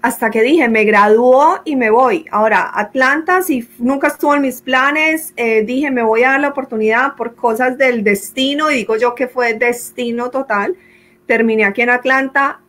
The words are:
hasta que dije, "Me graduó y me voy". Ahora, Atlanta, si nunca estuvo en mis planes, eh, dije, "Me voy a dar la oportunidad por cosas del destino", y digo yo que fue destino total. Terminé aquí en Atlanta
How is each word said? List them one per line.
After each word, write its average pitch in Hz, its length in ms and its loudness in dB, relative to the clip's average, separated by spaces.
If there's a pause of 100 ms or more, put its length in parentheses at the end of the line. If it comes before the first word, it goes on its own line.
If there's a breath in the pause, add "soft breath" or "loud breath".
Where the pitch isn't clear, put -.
hasta 240 300 -2
que 226 120 0
dije, 269 260 4
"Me 220 160 2
graduó 240 800 4
y 302 100 -6
me 240 160 0
voy". 226 400 2
Ahora, 208 420 0
Atlanta, 294 680 0
si 262 260 -4 (100)
nunca 269 300 -2
estuvo 294 260 0
en 285 80 0
mis 254 200 -4
planes, 302 760 0
eh, 226 280 0
dije, 262 260 -2
"Me 247 140 0
voy 226 180 2
a 262 80 4
dar 269 100 2
la 294 100 0
oportunidad 247 680 -2
por 233 180 -10
cosas 247 440 -2
del 247 260 0
destino", 269 680 -2
y 285 60 0
digo 220 200 -2
yo 240 200 0
que 262 100 -4
fue 240 280 -4
destino 240 760 -6
total. 254 460 -4 (500 soft breath)
Terminé 220 380 0
aquí 202 180 -2
en 240 80 0
Atlanta 269 800 -2